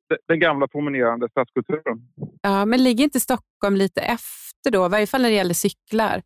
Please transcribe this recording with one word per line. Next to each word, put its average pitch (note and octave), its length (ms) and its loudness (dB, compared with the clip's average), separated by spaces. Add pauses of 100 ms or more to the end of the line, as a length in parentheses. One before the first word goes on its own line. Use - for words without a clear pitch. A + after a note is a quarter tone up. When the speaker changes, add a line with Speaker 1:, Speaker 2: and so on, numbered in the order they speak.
(280)
Speaker 1:
den E3 120 2
gamla D3 280 2
promenerande B2 600 -2
stadskulturen. C3 680 -4 (440)
Speaker 2:
Ja, G3 240 2
men B3 180 2
ligger B3 200 2
inte D4 160 0
Stockholm - 560 -2
lite G3 260 0
efter - 680 -6
då, F#3 140 4
i F3 40 0
varje G#3 180 2
fall C4 140 -2
när A#3+ 80 4
det A3 60 4
gäller F#3 180 0
cyklar? G3+ 720 -2